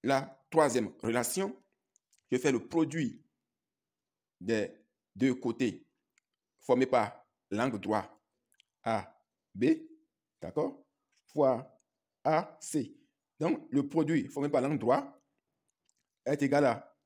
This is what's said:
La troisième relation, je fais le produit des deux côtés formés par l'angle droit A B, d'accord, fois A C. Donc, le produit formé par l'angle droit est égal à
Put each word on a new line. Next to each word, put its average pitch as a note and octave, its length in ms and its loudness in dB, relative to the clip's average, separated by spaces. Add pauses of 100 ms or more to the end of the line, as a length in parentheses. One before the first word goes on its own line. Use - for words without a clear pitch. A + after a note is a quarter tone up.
La C3 480 -2
troisième B2 420 4 (100)
relation, B2 600 -2 (680)
je B2+ 60 2
fais C3+ 160 2
le A#2 160 -2
produit D#3 560 -4 (1160)
des G#2 300 0 (440)
deux B2+ 200 2
côtés A#2 520 -4 (760)
formés B2+ 260 2
par A#2 380 0 (260)
l'angle A2 300 -2
droit G2 420 -4 (600)
A A2+ 360 -6 (360)
B, G#2+ 120 -2 (760)
d'accord, - 420 -6 (400)
fois C3 560 0 (440)
A D#3+ 360 0
C. - 340 -6 (460)
Donc, D3+ 300 -2
le C#3 180 0
produit D#3 400 0
formé D3 220 -4
par C#3+ 100 2
l'angle C#3 180 0
droit C3 400 0 (1080)
est C#3+ 160 0
égal C#3 240 4
à - 400 -2